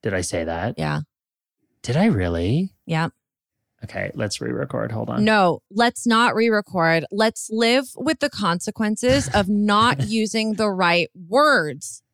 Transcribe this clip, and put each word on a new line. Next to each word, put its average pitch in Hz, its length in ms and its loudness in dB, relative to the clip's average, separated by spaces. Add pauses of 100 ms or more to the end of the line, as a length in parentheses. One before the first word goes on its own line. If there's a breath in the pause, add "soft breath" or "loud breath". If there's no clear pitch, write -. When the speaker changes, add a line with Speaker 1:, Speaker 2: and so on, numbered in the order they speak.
Speaker 1:
Did 110 100 -2
I 92 80 -2
say 87 220 -4
that? 82 340 -4
Speaker 2:
Yeah. 76 240 -4 (800)
Speaker 1:
Did 120 160 -4
I 196 100 4
really? 101 680 0 (120)
Speaker 2:
Yep. 160 280 -4 (720)
Speaker 1:
Okay, 98 320 -8
let's 107 260 -6
re-record. 123 500 -4
Hold 110 180 -6
on. - 140 0
Speaker 2:
No, 208 460 4
let's 233 380 0
not 233 280 4
re-record. 185 760 2
Let's 220 400 -2
live 233 340 2 (100)
with 302 240 -2
the 294 100 -2
consequences 214 1040 0
of 202 140 2
not 208 540 2
Speaker 1:
<laughs> 131 60 -2
Speaker 2:
using 220 460 -2
the 214 160 0
right 175 400 2 (180)
words 196 760 0 (120)